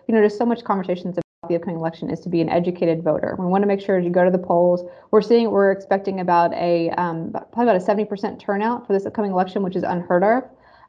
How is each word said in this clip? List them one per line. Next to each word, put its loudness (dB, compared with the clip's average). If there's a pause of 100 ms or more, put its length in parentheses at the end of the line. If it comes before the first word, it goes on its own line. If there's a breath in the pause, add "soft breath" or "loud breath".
you -2
know, 6
there's 2
so 0
much -2
conversations -4
about -4 (240)
the 0
upcoming -4
election -6
is -6
to -12
be 0
an -2
educated 0
voter. -2
We -4
wanna 2
make 0
sure -2
as 0
you -2
go 4
to 4
the 2
polls, 2 (260 loud breath)
we're 4
seeing, 4
we're 4
expecting -2
about 2
a, 0
um, -4
probably -6
about 4
a 0
seventy 0
percent -8
turnout -2
for -2
this 0
upcoming -4
election, 0
which -4
is -4
unheard 0
of. 2 (460 soft breath)